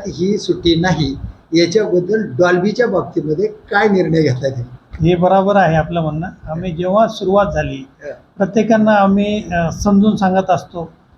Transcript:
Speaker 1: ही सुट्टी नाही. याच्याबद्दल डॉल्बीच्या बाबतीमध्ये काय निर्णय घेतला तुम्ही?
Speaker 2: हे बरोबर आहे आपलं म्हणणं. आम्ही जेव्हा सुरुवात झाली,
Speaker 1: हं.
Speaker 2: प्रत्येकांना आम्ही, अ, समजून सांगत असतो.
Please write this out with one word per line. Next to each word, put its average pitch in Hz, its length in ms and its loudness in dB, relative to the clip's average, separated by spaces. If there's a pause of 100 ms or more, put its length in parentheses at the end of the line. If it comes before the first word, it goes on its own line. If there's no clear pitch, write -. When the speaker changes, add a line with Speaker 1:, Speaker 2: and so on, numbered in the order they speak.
Speaker 1:
ही 185 320 -2
सुट्टी 170 420 0
नाही. 156 360 0 (360)
याच्याबद्दल 180 840 0
डॉल्बीच्या 180 480 2
बाबतीमध्ये 160 600 -2
काय 208 420 -2
निर्णय 165 340 2
घेतला 139 260 0
तुम्ही? - 600 -6
Speaker 2:
हे 180 80 2
बरोबर 190 400 2
आहे 165 200 4
आपलं 165 240 -2
म्हणणं. 156 260 -4 (240)
आम्ही 170 220 -6
जेव्हा 185 360 2
सुरुवात 202 460 0
झाली, 135 340 -4 (160)
Speaker 1:
हं. 143 80 -12 (240)
Speaker 2:
प्रत्येकांना 214 560 2
आम्ही, 202 600 2
अ, 170 180 -2
समजून 202 440 2
सांगत 190 340 0
असतो. 170 420 -4 (260)